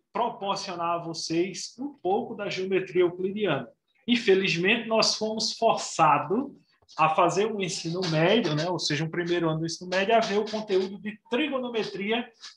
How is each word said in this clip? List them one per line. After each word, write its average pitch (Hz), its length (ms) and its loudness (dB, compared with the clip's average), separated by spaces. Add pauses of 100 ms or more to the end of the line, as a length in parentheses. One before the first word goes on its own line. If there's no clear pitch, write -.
(140)
proporcionar 190 840 -4
a 165 80 -4
vocês 165 760 -4
um 285 140 -8
pouco 220 420 -2
da 196 140 -6
geometria 185 520 0
euclidiana. 185 640 0 (380)
Infelizmente, 196 840 4
nós 220 280 4
fomos 220 420 -4
forçados 165 920 2 (480)
a 156 120 4
fazer 175 360 4
um 220 140 -2
ensino 170 400 -4 (100)
médio, 160 460 4
né, 160 140 0
ou 170 100 -2
seja, 151 240 -2
um 160 60 -4
primeiro 170 400 0
ano 160 100 0
do 160 60 -4
ensino 180 240 -8
médio, 196 260 2
a 220 60 6
ver 196 160 -2
o 214 120 -2
conteúdo 202 500 -2
de 208 200 -10 (100)
trigonometria 233 1000 -4 (260)